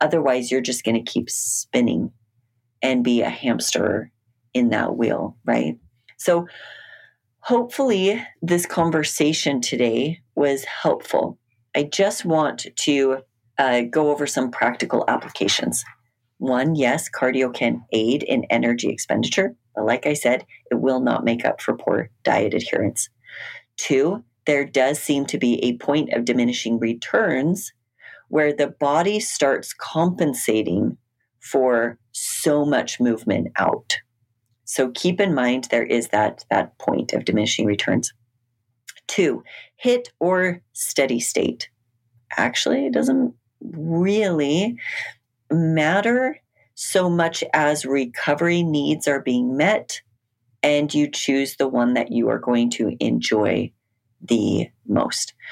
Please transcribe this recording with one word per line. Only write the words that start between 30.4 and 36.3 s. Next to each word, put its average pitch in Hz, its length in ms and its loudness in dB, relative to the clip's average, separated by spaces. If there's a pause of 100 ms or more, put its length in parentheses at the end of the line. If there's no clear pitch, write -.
for 120 580 0 (140)
so - 520 0
much 143 340 0
movement 110 580 0
out. - 420 -2 (640)
So 127 260 -2
keep 180 300 -2
in 190 140 2
mind 127 360 0
there 117 140 0
is 117 240 0
that, 107 420 -2